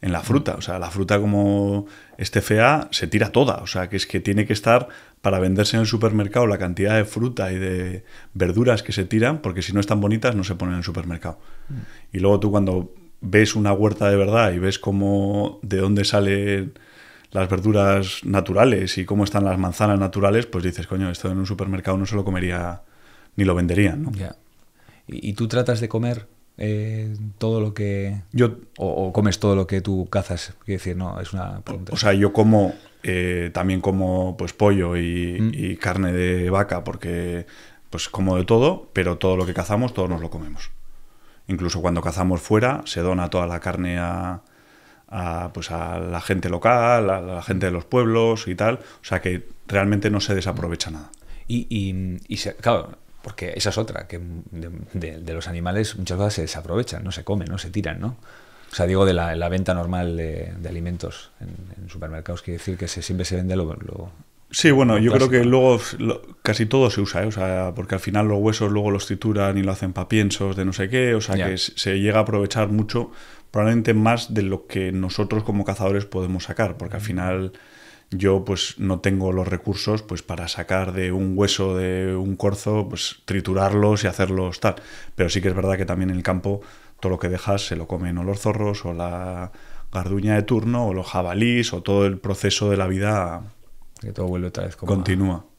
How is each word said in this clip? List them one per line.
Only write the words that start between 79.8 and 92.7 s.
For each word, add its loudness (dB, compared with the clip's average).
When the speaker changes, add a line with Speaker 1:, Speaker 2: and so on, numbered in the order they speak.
Speaker 1:
pues, -8
para -8
sacar -2
de -2
un 0
hueso 2
de -2
un -2
corzo, 0
pues, -8
triturarlos 2
y 2
hacerlos -2
tal. 0
Pero 2
sí 0
que 0
es 0
verdad 0
que -2
también -2
en -2
el -4
campo -2
todo -2
lo 0
que -2
dejas -2
se -4
lo -8
comen -4
o -4
los -2
zorros -2
o -6
la -6
garduña 0
de 4
turno 0
o -2
los -4
jabalís 0
o -6
todo 4
el 0
proceso 0